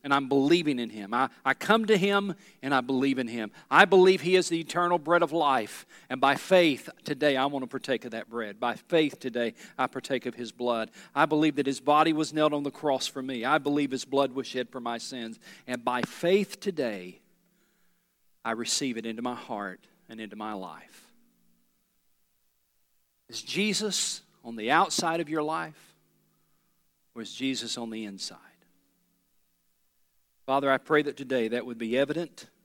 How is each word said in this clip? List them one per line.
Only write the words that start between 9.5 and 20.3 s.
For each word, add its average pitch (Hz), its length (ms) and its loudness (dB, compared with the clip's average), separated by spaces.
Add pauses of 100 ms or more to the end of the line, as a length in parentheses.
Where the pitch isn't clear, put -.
I 127 80 0
partake 131 400 -6
of 120 80 -6
his 120 160 -12
blood. 117 400 -2 (240)
I 143 120 4
believe 151 280 2
that 135 120 0
his 135 120 -2
body 151 340 4
was 151 200 -2
nailed 151 200 2
on 147 120 -4
the 139 80 -6
cross 139 340 -2
for 135 160 -8
me. 127 220 -6
I 147 140 2
believe 143 340 0
his 131 120 -6
blood 135 280 0
was 131 160 -6
shed 127 220 -6
for 131 100 -10
my 120 180 -6
sins. 113 400 -10 (300)
And 120 160 -8
by 123 180 0
faith 185 560 0
today, 110 640 -6 (1200)
I 113 60 -4
receive 117 460 -4
it 113 100 -8
into 113 160 -8
my 123 140 -6
heart 101 500 -10 (220)
and 113 120 -18
into 107 140 -14